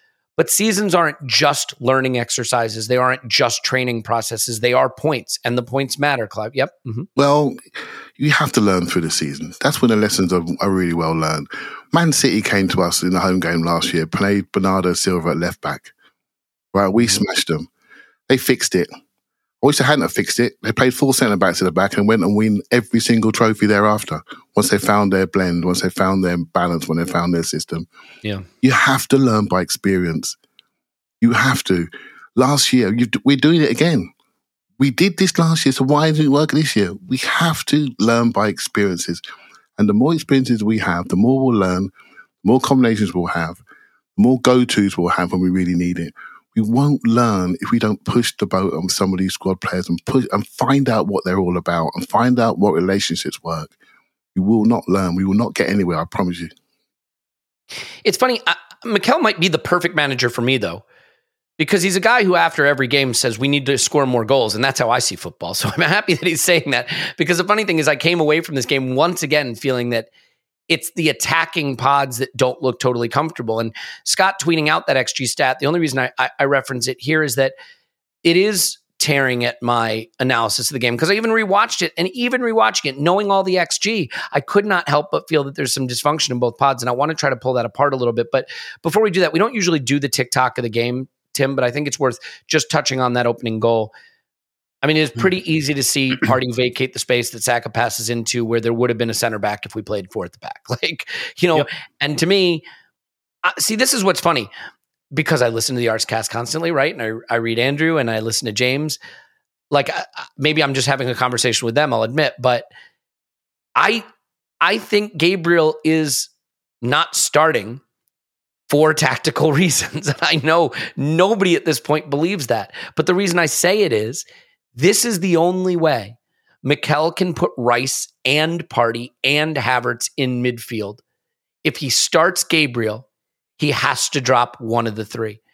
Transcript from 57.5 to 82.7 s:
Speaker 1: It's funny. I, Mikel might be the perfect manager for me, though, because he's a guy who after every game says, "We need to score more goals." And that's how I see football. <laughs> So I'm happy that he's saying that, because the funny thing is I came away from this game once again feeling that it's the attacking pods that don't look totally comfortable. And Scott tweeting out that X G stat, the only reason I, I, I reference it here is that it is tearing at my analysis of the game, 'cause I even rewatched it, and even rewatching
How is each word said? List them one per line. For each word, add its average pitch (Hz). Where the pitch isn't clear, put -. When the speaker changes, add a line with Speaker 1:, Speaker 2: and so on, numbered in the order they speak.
Speaker 1:
It's -
funny. 247
I, 170
Mikel 233
might 214
be 175
the 165
perfect 170
manager 135
for 120
me, 123
though, 98
because 170
he's 185
a 190
guy 226
who 180
after 165
every 135
game 131
says, 113
"We 131
need 143
to 135
score 143
more 123
goals." 120
And 117
that's 135
how 117
I 123
see 98
football. 87
<laughs> -
So -
I'm 165
happy 175
that -
he's 160
saying 165
that, 120
because 165
the 180
funny 208
thing 170
is 143
I 147
came 170
away 156
from 160
this 127
game 131
once 170
again 139
feeling 123
that 117
it's 160
the 165
attacking 147
pods 135
that 131
don't -
look 127
totally 120
comfortable. 123
And 113
Scott 190
tweeting 160
out 160
that 135
X 127
G 131
stat, 131
the 143
only 165
reason 143
I, 127
I, 131
I 143
reference 131
it 131
here 156
is 131
that 135
it 165
is 196
tearing 131
at 120
my 113
analysis 120
of -
the 131
game, 120
'cause 160
I 202
even 220
rewatched 220
it, 165
and 180
even 247
rewatching 220